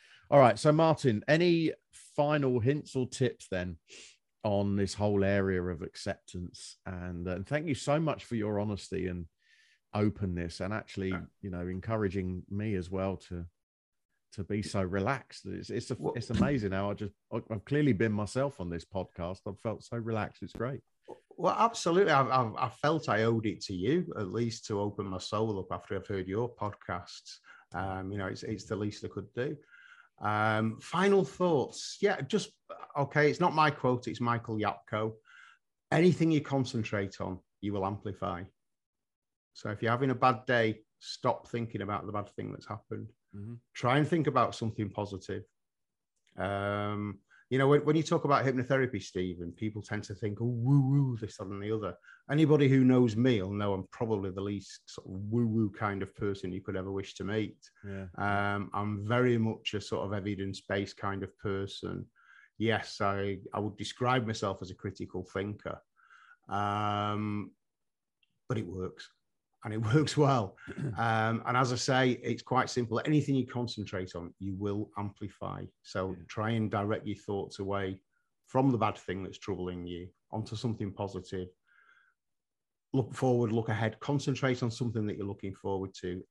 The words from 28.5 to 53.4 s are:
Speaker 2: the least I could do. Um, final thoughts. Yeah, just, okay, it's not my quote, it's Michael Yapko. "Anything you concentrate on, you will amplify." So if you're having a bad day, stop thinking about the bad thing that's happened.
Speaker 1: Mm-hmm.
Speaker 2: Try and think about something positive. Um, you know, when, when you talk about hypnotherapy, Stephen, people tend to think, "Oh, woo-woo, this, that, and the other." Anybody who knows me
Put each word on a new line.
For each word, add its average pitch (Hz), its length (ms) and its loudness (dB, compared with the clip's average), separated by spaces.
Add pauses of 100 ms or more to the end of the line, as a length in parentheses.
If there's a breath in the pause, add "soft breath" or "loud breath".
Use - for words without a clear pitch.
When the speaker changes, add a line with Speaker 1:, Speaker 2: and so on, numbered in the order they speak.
Speaker 2:
the 110 100 -4
least 104 280 -4
I - 40 -8
could - 260 -10
do. 82 240 -4 (640 loud breath)
Um, 110 600 2
final 190 440 4
thoughts. - 760 0
Yeah, 196 220 2
just, - 300 -2 (460)
okay, 147 320 4
it's 139 120 2
not 175 120 4
my 156 160 6
quote, 127 380 0
it's 107 140 -6
Michael 117 360 0
Yapko. 107 540 -2 (800 loud breath)
"Anything 165 400 6
you 156 80 4
concentrate 113 800 -2
on, 92 180 -6 (220)
you 101 140 -2
will 98 120 0
amplify." 95 580 -6 (1120)
So - 160 -8
if 107 100 -6
you're 113 100 4
having 131 200 2
a 123 40 2
bad 120 300 4
day, 113 380 2 (180)
stop - 480 -2
thinking 113 320 -4
about 101 240 -4
the 101 80 -8
bad 101 160 -4
thing 104 240 -8
that's 95 140 -14
happened. 107 420 -10 (260)
Speaker 1:
Mm-hmm. 104 200 -12 (180)
Speaker 2:
Try 127 240 2
and 147 100 4
think 156 200 2
about 127 280 2
something 107 340 -2
positive. 98 540 -6 (920)
Um, 101 800 -2 (320 soft breath)
you 131 80 2
know, 135 80 6
when, 147 180 8
when 151 100 4
you 165 60 4
talk 160 240 0
about 139 180 4
hypnotherapy, 127 580 2
Stephen, 87 500 -4
people 107 300 -6
tend 104 240 -6
to 101 100 -10
think, 104 260 -6
"Oh, 117 40 0
woo-woo, 131 760 4
this, 104 160 -8
that, 101 100 -8
and 98 140 -6
the 104 140 -2
other." 98 180 -4 (380 loud breath)
Anybody 147 360 6
who 131 160 8
knows 123 320 8
me 120 240 4